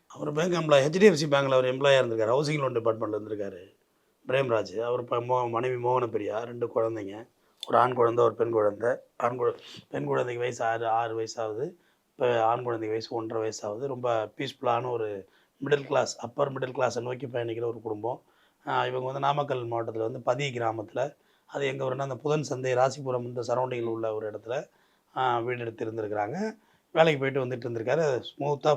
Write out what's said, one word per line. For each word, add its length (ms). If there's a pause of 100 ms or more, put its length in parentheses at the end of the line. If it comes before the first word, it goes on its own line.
அவர் 240
பேங்க் 220
எம்ப்ளாய், 320
ஹெச்டிஎஃப்சி 440
பேங்க்ல 280
அவர் 80
எம்ப்ளாயா 340
இருந்திருக்காரு, 340
ஹவுசிங் 260
லோன் 140
டிபார்ட்மெண்ட்ல 440
இருந்திருக்காரு 440 (680)
பிரேம்ராஜ். 520
அவர் 200
இப்ப 200
மோ-, 300
மனைவி 340
மோகனப்பிரியா, 600
ரெண்டு 220
குழந்தைங்க, 640 (400)
ஒரு 100
ஆண் 160
குழந்தை, 320
ஒரு 80
பெண் 160
குழந்தை. 400 (280)
ஆண் 220
குழ-, 180 (320)
பெண் 160
குழந்தைக்கு 360
வயசு 220
ஆறு, 240
ஆறு 280
வயசு 260
ஆகுது. 360 (340)
இப்ப 320
ஆண் 200
குழந்தைக்கு 340
வயசு 180
ஒன்றரை 260
வயசு 260
ஆகுது. 200
ரொம்ப 500
பீஸ்ஃபுல்லான 540
ஒரு 360 (380)
மிடில் 200
கிளாஸ், 340
அப்பர் 340
மிடில் 220
கிளாஸை 260
நோக்கி 260
பயணிக்கிற 380
ஒரு 160
குடும்பம். 400 (460)
ஆ, 180
இவங்க 200
வந்து 140
நாமக்கல் 480
மாவட்டத்துல 400
வந்து 120
பதி 300
கிராமத்துல, 640 (300)
அது 220
எங்க 180
வரும்னா 220
அந்த 80
புதன் 280
சந்தை, 320
ராசிபுரம், 480
இந்த 240
சரௌண்டிங்கில் 480
உள்ள 180
ஒரு 180
இடத்துல, 380 (460)
ஆ, 240
வீடு 200
எடுத்து 260
இருந்திருக்கிறாங்க. 720 (340)
வேலைக்கு 280
போயிட்டு 260
வந்துட்டு 260
இருந்திருக்காரு. 580
ஸ்மூத்தா 480